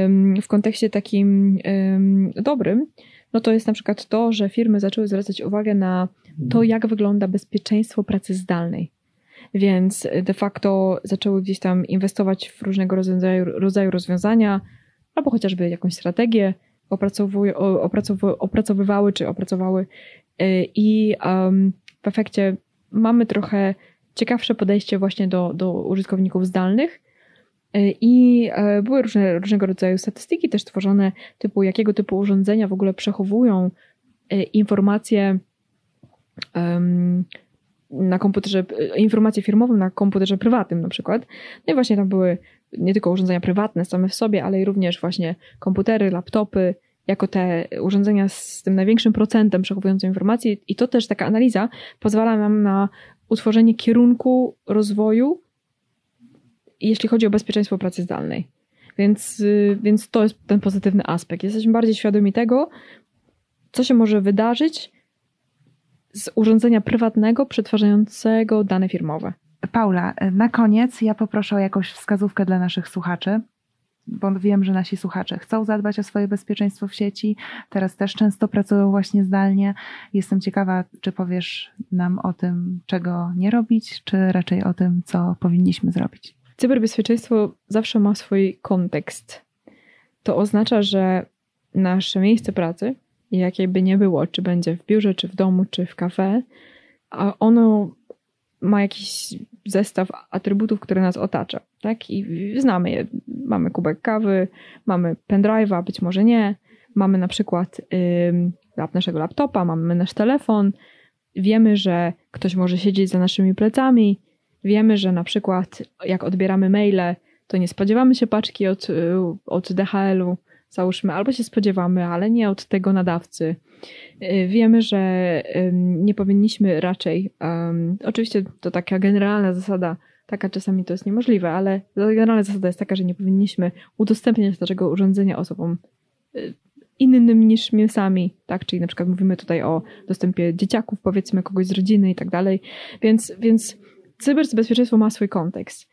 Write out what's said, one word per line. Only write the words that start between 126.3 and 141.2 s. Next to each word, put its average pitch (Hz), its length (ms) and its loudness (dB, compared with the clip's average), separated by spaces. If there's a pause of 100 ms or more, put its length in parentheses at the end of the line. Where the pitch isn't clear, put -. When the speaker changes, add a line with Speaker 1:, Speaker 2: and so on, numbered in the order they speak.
Speaker 1:
raczej, 185 500 -4 (380)
ym, 170 360 -2
oczywiście 220 380 -2 (160)
to 175 120 -6
taka 180 280 -4
generalna 202 540 2
zasada, 180 440 -4 (280)
taka 196 240 -6
czasami 190 360 -2
to 175 80 -6
jest 185 120 -8
niemożliwe, 202 460 0
ale 190 300 -2 (140)
generalna 220 480 2
zasada 196 260 -2
jest 180 100 -6
taka, 196 160 -4
że 190 80 -2
nie 180 120 -2
powinniśmy 190 560 0 (260)
udostępniać 220 640 0
naszego 185 300 -2
urządzenia 190 480 2
osobom, 170 400 -6 (580)
y, - 180 -12 (460)
innym 233 480 6
niż 220 260 2
my 214 160 4
sami, 190 440 0 (120)
tak? - 200 -8
Czyli 180 140 -6
na 170 80 -2
przykład 175 220 -4
mówimy 185 280 0
tutaj 165 240 -4
o 160 200 -2 (260)
dostępie 180 460 -2
dzieciaków, 208 480 -4
powiedzmy, 190 420 -2